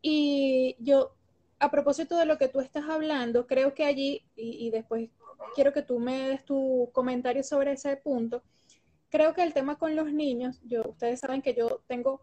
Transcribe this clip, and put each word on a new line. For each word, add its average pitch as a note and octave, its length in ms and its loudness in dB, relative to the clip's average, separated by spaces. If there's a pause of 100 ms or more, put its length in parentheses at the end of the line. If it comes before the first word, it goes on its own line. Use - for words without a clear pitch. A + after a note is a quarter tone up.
Y C#4 800 2
yo, C4 360 2 (440)
a C#4+ 120 4
propósito C#4+ 460 0
de E4 80 4
lo D#4 120 2
que C4+ 100 2
tú C4+ 120 -4
estás D4 300 -4
hablando, C4+ 580 0
creo C4+ 260 2
que D#4 120 -2
allí, C#4 400 -2 (100)
y, A3+ 320 -8
y A3+ 40 -6
después A3+ 380 -4 (460)
quiero C#4 180 4
que D4 80 -2
tú B3 180 -2
me C4 300 -4
des C4+ 160 -4
tu C4 480 0
comentario B3+ 500 0
sobre C#4 300 0
ese C#4 240 -4
punto, A#3+ 460 -4 (640)
creo D#4 240 4
que F4+ 100 0
el D#4+ 100 0
tema C#4+ 240 -2
con D#4 180 -2
los D#4 160 -2
niños, B3+ 540 -2
yo, A3+ 220 -4
ustedes A#3+ 320 -4
saben C4+ 220 -4
que C4 120 0
yo A#3 340 0
tengo B3 360 -2